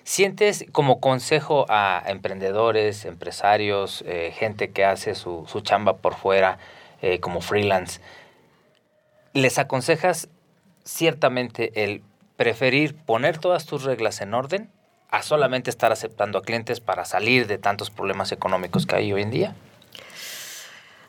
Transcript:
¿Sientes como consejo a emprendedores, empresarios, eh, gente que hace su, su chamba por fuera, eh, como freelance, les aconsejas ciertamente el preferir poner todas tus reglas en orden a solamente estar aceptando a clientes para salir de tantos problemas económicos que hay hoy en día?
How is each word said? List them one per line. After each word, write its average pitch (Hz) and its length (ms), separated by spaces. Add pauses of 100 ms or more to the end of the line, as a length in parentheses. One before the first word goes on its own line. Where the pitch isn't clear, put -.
¿Sientes 196 680
como 139 280
consejo 139 720
a 98 360
emprendedores, 101 1000
empresarios, 101 1000
eh, 85 300
gente 107 360
que 98 120
hace 98 300
su, 85 340
su 107 140
chamba 101 340
por - 200
fuera, 95 420 (420)
eh, 90 180
como 87 220
freelance, 98 600 (1300)
les 131 260
aconsejas 165 680 (560)
ciertamente 127 1000
el 101 180 (340)
preferir 131 580
poner 139 440
todas 180 260
tus 135 200
reglas 113 360
en 101 140
orden 151 340 (420)
a - 120
solamente 131 480
estar 113 220
aceptando 104 460
a 95 40
clientes 113 380
para 90 260
salir 113 400
de 101 100
tantos 101 340
problemas 98 420
económicos 92 520
que 92 120
hay 101 180
hoy 101 80
en 107 80
día? 165 240 (1500)